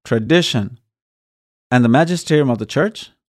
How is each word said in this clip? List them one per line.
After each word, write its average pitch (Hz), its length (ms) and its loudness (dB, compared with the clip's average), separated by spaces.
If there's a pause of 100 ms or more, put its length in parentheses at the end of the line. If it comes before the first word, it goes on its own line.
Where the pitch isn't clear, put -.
tradition, 117 760 -2 (880)
and 123 160 2
the 117 40 4
magisterium 151 600 2
of 117 80 -2
the 110 80 -8
church - 460 -4 (240)